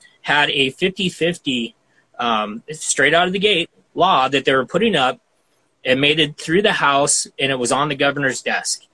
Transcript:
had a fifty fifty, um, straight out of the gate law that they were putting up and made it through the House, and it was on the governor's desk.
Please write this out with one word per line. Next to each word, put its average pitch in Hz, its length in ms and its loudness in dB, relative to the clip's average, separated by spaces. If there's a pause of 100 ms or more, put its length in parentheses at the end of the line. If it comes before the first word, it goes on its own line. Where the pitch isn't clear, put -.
(240)
had 147 260 2
a 135 220 0
fifty 190 360 -2
fifty, 139 680 -4 (420)
um, 110 540 -2
straight 147 420 0
out 175 140 2
of 185 60 -4
the 202 60 -4
gate 190 300 0 (240)
law 160 340 2
that 135 180 -2
they 143 100 4
were 131 100 2
putting 202 300 0
up 131 240 0 (680)
and 131 160 2
made 151 180 2
it 151 160 0
through 180 280 0
the 208 100 2
House, 143 540 2 (100)
and 139 140 -2
it 131 80 -2
was 120 120 -2
on 139 180 0
the 147 60 -6
governor's 139 460 -2
desk. - 520 -6